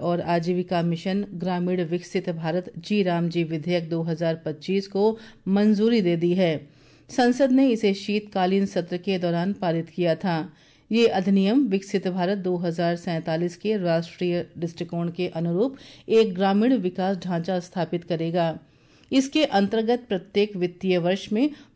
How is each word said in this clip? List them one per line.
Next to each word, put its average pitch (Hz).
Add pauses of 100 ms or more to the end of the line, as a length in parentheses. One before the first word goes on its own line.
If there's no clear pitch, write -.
और 175
आजीविका 175
मिशन 185 (100)
ग्रामीण 180
विकसित 180
भारत 165
जी 208
राम 170
जी 170
विधेयक 165
दो 165
हज़ार 165
पच्चीस 190
को 196 (440)
मंजूरी 214
दे 175
दी 175
है। 185 (580)
संसद 254
ने 269
इसे 214
शीतकालीन 196
सत्र 180
के 185
दौरान 175
पारित 165
किया 170
था। 170 (540)
ये 226
अधिनियम 196
विकसित 190
भारत 185
दो 180
हज़ार 170
सैंतालीस 170
के 214
राष्ट्रीय 175 (120)
दृष्टिकोण 170
के 180
अनुरूप 170 (320)
एक 220
ग्रामीण 202
विकास 185
ढांचा 175
स्थापित 170
करेगा। 165 (560)
इसके 269
अंतर्गत 220
प्रत्येक 202
वित्तीय 180
वर्ष 180
में 247 (260)